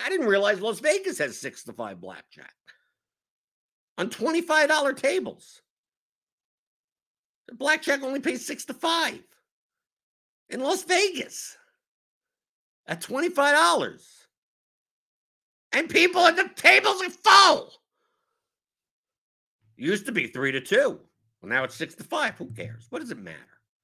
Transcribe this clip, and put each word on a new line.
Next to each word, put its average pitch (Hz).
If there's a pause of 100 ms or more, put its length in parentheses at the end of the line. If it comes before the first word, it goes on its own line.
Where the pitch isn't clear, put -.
I -
didn't 339
realize 196
Las 202
Vegas 359
has 135
six -
to 117
five 98
blackjack 85 (1400)
on 175
twenty-five 311
dollar 294
tables. - (1900)
The 247
blackjack 285
only 269
pays 254
six -
to 269
five 330 (1300)
in 233
Las 330
Vegas 370 (1300)
at 165
twenty-five 285
dollars. 311 (1400)
And 302
people 349
at 330
the 381
tables 392
are 359
full. 392 (2000)
Used 180
to 269
be 127
three 135
to 135
two. 226 (420)
Well, 92
now 131
it's 123
six 165
to -
five. 294
Who -
cares? 110
What 320
does 247
it 131
matter? 85 (460)